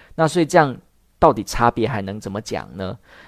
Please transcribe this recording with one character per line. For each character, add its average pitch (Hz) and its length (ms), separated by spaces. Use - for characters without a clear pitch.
那 160 140
所 175 140
以 - 20
这 175 140
样 139 180
到 160 140
底 107 100
差 120 280
别 113 180
还 110 140
能 98 180
怎 98 100
么 98 100
讲 64 360
呢？ 98 220